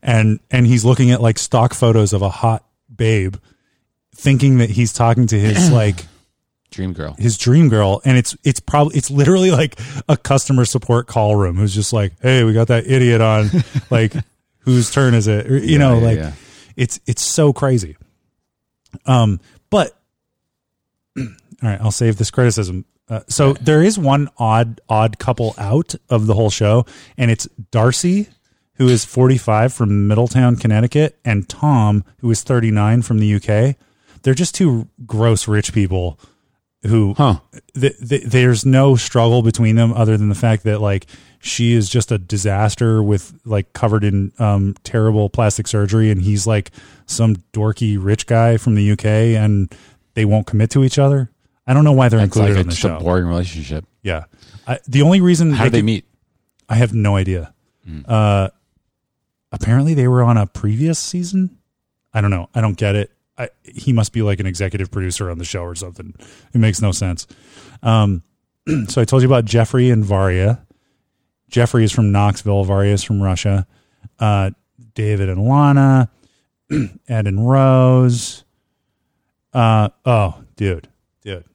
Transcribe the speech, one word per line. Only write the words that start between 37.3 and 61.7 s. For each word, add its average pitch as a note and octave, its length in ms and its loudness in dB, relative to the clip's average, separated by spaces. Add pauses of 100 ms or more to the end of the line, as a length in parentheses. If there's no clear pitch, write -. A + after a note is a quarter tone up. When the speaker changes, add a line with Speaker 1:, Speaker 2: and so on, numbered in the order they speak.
Speaker 1:
th-, C3+ 160 0 (140)
th-, C#3 160 -2
there's B2 400 2
no C3+ 320 4
struggle A#2 440 0
between A2+ 360 2
them A2+ 160 2
other A2 240 2
than G#2 120 0
the G2 60 -2
fact A2 280 -2
that, G#2 180 -2
like, G2+ 240 -2 (340)
she A#2 340 -2
is G#2+ 140 0
just - 240 -2
a A2 60 -2
disaster G#2+ 840 -2
with, G#2 320 -2 (120)
like, G#2 260 -4
covered G#2+ 320 -2
in, G2+ 340 -2
um, G2 460 0
terrible G#2+ 460 0
plastic G#2+ 380 -2
surgery, G#2+ 440 0
and F#2 100 -2
he's, G2+ 240 -2
like, G#2+ 260 -2 (340)
some A2 320 0 (160)
dorky G#2+ 480 -2
rich G2+ 240 -2
guy A#2 320 2
from A2 180 0
the G#2 80 2
U G2+ 140 2
K, A2+ 380 0
and G#2 380 0 (400)
they A2 120 -2
won't G#2 200 2
commit A2 260 -2
to C#3 120 2
each C3 160 0
other. C#3 300 2 (360)
I B2+ 80 0
don't D3+ 120 4
know D3 80 4
why B2+ 160 4
they're A2 100 4
Speaker 2:
That's G2+ 160 0
Speaker 1:
included G2+ 200 2
Speaker 2:
like F#2+ 40 2
Speaker 1:
on F2+ 80 2
the F2 40 -6
Speaker 2:
a, F2 40 -4
just - 80 -6
a G2 60 0
Speaker 1:
show. D#2+ 100 -6
Speaker 2:
boring F2 280 0
relationship. D#2+ 580 -6 (160)
Speaker 1:
Yeah. E2 240 -8 (420)
I, B2 180 -8
the C#3 180 2
only F3+ 180 4
reason E3+ 320 2
Speaker 2:
How A#2 100 0
did A#2 100 2
they A#2+ 60 2
Speaker 1:
could G#2 60 0
Speaker 2:
meet? A2 200 -2 (600)
Speaker 1:
I A2+ 80 -2
have A2 180 2
no G#2 220 0
idea. F#2 380 -4 (360)
Speaker 2:
Mm. D2+ 180 -16
Speaker 1:
Uh, G#2 420 2 (1040)
apparently C3+ 400 0
they B2+ 160 0
were B2 140 2
on A#2+ 140 2
a G#2 100 0
previous C3+ 520 -4
season. F#3 580 -6 (560)